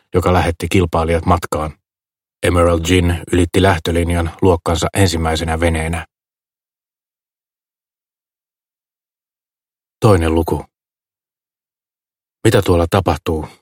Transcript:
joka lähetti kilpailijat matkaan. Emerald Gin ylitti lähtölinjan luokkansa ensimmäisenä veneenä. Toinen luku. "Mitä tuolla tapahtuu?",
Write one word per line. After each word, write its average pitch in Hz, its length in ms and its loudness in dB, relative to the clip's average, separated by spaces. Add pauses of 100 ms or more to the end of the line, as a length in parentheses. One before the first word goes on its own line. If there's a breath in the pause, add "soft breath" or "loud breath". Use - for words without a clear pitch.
(140 soft breath)
joka 90 200 2
lähetti 85 380 -2
kilpailijat 82 540 0
matkaan. 78 480 -2 (720)
Emerald 87 380 2
Gin 87 500 0
ylitti 90 300 0
lähtölinjan 85 720 0 (100)
luokkansa 85 520 0
ensimmäisenä 82 680 -2
veneenä. 82 460 -2 (4000)
Toinen 82 360 4
luku. 82 300 -2 (1800)
"Mitä - 180 4
tuolla 85 280 2
tapahtuu?", 82 580 -2 (140)